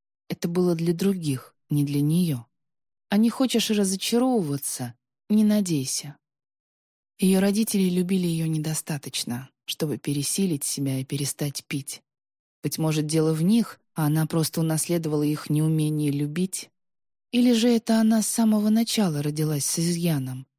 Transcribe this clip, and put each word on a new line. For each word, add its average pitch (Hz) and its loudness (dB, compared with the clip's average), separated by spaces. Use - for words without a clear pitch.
Это 190 -4
было 175 2
для 165 0
других, 170 -2
не 147 2
для 143 0
неё. 151 0
А 202 2
не 226 6
хочешь 233 0
разочаровываться — 196 -2
«Не 214 4
надейся». 175 0
Её 190 4
родители 202 2
любили 180 0
её 165 -2
недостаточно, 151 -6
чтобы 147 -4
пересилить 147 -2
себя 135 -4
и 131 -4
перестать 143 -6
пить. - -8
Быть - -6
может, 156 0
дело 160 2
в 160 -2
них, 214 2
а 160 0
она 156 2
просто 160 -2
унаследовала 160 0
их 151 -2
неумение 151 0
любить? 147 -4
Или 247 4
же 233 4
это 226 2
она 220 4
с - -2
самого 214 2
начала 208 2
родилась 151 -2
с - -4
изъяном, 160 -2